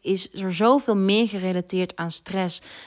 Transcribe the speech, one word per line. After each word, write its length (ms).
is 320
er 200
zoveel 420
meer 320
gerelateerd 680
aan 160
stress 500